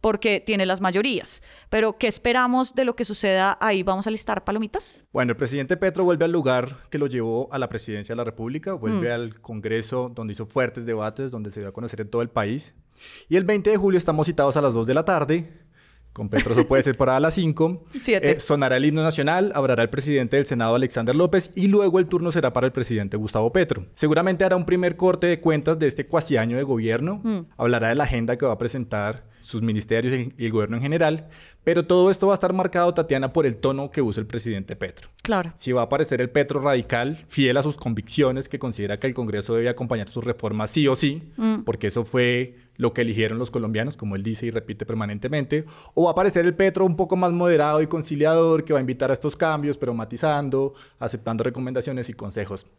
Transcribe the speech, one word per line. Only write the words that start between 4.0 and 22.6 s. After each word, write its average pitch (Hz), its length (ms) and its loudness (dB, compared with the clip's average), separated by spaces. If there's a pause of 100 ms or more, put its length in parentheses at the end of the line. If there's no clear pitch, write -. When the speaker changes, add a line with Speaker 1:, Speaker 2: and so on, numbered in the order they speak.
Speaker 1:
a 220 60 -2
listar 214 320 -4
palomitas? 220 680 -6
Speaker 2:
Bueno, 123 200 0
el 107 40 -2
presidente 135 400 -2
Petro 185 280 0
vuelve 170 200 4
al 165 60 0
lugar 131 460 0 (120)
que 147 100 -6
lo 143 100 0
llevó 120 420 -2
a 139 80 -6
la 127 100 -4
presidencia 104 440 -8
de 117 60 -6
la 120 60 -4
República, 127 500 -8
vuelve 117 340 -2
Speaker 1:
Mm. 120 40 -2
Speaker 2:
al 117 280 -8
Congreso 113 760 -4
donde 110 200 -8
hizo 107 120 -10
fuertes 123 400 -2
debates, 113 460 -6
donde 107 180 -10
se 95 80 -14
dio 98 120 -10
a - 20 -18
conocer 117 280 -12
en 104 100 -8
todo 117 120 -2
el 120 80 -6
país. 117 460 -4 (520)
Y 160 80 0
el 190 60 4
veinte 208 280 2
de 220 60 4
julio 190 220 4
estamos 156 300 2
citados 143 280 2
a 151 60 2
las 131 120 4
dos 113 120 2
de 131 80 2
la 160 100 2
tarde. 160 560 0 (520)
Con 107 160 -8
Petro - 240 0
eso 113 160 2
puede 135 140 4
ser 127 140 0
para 131 220 2
las 156 160 0
cinco. 165 560 -2
Speaker 1:
<laughs> 277 80 -14
Siete. 190 340 2
Speaker 2:
Eh, 147 80 0
sonará 135 360 0
el 135 80 2
himno 151 180 2
nacional, 160 520 0
hablará 127 280 2
el 117 80 2
presidente 139 460 0
del 139 100 4
Senado, 117 280 2
Alexander 123 420 0
López, 180 400 2
y 190 120 4
luego 196 300 4
el 180 80 4
turno 175 240 0
será 147 220 2
para 127 140 2